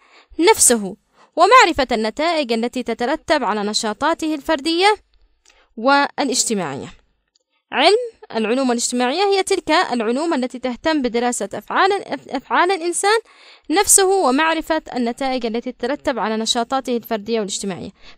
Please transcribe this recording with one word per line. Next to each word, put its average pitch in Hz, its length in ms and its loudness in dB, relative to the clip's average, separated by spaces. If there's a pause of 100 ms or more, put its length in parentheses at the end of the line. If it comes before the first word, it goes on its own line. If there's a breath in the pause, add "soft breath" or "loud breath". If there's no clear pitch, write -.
(400 soft breath)
نفسه، 247 560 4 (400 soft breath)
ومعرفة 359 560 6
النتائج 247 640 -2
التي 240 300 -2
تترتب 262 600 -2
على 208 200 -2
نشاطاته 285 720 -2
الفردية 330 600 0 (840 soft breath)
والاجتماعية. 220 1160 -2 (800)
علم 339 260 4 (380)
العلوم 247 360 0
الاجتماعية 247 520 -2
هي 392 200 2
تلك 349 280 -2
العلوم 285 640 0
التي 254 260 -4
تهتم 277 420 -2
بدراسة 226 520 -2
أفعال، 359 380 0 (380)
أفعال 285 420 0
الإنسان 381 480 0 (500 loud breath)
نفسه، 381 360 4
ومعرفة 320 760 2 (140)
النتائج 247 500 -4
التي 233 260 -6
تترتب 247 480 -4
على 214 180 -2
نشاطاته 240 600 -2
الفردية 220 420 -4
والاجتماعية. 202 520 -8 (260 loud breath)